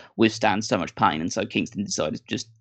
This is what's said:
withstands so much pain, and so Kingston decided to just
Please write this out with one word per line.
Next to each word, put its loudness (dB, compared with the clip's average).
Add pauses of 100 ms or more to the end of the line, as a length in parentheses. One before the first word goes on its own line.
(160)
withstands 2
so 2
much -4
pain, 2
and -4
so -2
Kingston -2
decided -2
to -14
just -6 (120)